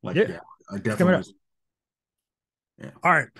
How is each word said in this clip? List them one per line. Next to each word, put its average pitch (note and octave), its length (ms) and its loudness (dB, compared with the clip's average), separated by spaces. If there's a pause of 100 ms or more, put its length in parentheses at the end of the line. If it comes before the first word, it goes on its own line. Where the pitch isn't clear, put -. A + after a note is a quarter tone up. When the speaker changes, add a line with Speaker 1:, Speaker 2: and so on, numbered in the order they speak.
Speaker 1:
Like, - 140 -6
Speaker 2:
Yeah. G3 120 2
Speaker 1:
yeah, E2 120 -12 (300)
I G2+ 60 -8
Speaker 2:
It's F#2+ 80 -8
Speaker 1:
definitely G#2+ 140 -2
Speaker 2:
coming F3+ 80 4
Speaker 1:
wanna F3+ 140 4
Speaker 2:
up. - 40 -8
Speaker 1:
see. - 100 -20 (1400)
Yeah. - 140 -16 (140)
Speaker 2:
All F3 80 4
right. D3+ 160 2 (120)